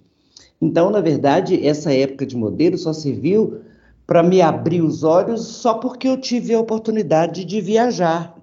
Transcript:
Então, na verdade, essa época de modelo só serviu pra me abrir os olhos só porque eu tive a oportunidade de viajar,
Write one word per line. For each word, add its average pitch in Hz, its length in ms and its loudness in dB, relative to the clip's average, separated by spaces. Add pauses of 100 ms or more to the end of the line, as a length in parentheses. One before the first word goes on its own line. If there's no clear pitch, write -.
(580)
Então, 165 300 2
na 208 140 0
verdade, 147 680 2
essa 151 240 -2
época 135 320 0
de 127 100 -8
modelo 147 440 0
só 160 120 -6
serviu 156 680 -2 (460)
pra 175 160 4
me 185 180 4
abrir 165 400 0
os 147 240 -2
olhos 196 400 2
só - 300 -2
porque 254 340 -4
eu 262 100 0
tive 240 360 -4
a 226 40 4
oportunidade 196 840 0
de 190 160 -6
viajar, 180 840 0